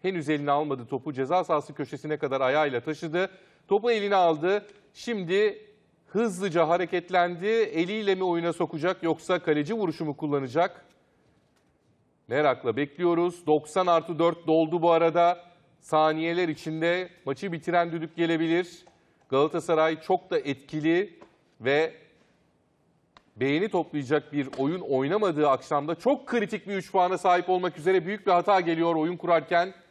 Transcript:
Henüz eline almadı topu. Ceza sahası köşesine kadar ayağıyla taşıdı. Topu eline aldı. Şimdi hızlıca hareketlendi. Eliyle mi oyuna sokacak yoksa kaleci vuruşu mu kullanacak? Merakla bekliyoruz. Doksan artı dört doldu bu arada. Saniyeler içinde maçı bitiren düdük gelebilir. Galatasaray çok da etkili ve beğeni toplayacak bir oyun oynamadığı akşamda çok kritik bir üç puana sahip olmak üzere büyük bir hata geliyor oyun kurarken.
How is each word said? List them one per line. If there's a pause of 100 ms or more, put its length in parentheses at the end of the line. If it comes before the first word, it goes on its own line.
Henüz
eline
almadı
topu.
Ceza
sahası
köşesine
kadar
ayağıyla
taşıdı. (380)
Topu
eline
aldı. (280)
Şimdi (420)
hızlıca
hareketlendi.
Eliyle
mi
oyuna
sokacak
yoksa
kaleci
vuruşu
mu
kullanacak? (1400)
Merakla
bekliyoruz.
Doksan
artı
dört
doldu
bu
arada. (400)
Saniyeler
içinde (160)
maçı
bitiren
düdük
gelebilir. (440)
Galatasaray
çok
da
etkili (420)
ve (1400)
beğeni
toplayacak
bir
oyun
oynamadığı
akşamda
çok
kritik
bir
üç
puana
sahip
olmak
üzere
büyük
bir
hata
geliyor
oyun
kurarken. (180)